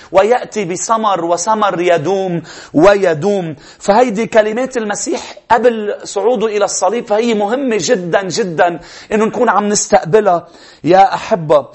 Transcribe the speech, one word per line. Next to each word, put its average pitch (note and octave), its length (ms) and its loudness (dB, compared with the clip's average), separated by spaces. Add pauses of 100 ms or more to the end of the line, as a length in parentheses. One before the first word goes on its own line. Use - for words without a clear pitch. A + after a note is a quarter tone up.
(120)
ويأتي G#3 520 0
بثمر، F#3+ 600 -2
وثمر F#3 560 -2
يدوم F3 640 -2 (320)
ويدوم". F3+ 840 2 (220)
فهيدي A3 480 2
كلمات A#3 500 0
المسيح G#3+ 580 -6 (160)
قبل A3 440 2 (100)
صعوده G#3+ 420 -2
إلى G#3 180 -2
الصليب، G3+ 420 -2
فهي A3+ 280 0
مهمة A3 460 -2
جدا F#3 420 0
جدا F3 580 -2 (320)
إنه G#3+ 120 2
نكون A3 240 0
عم G3+ 200 0
نستقبلها G3 800 2 (360)
يا F#3 300 4
أحبة. D#3+ 600 0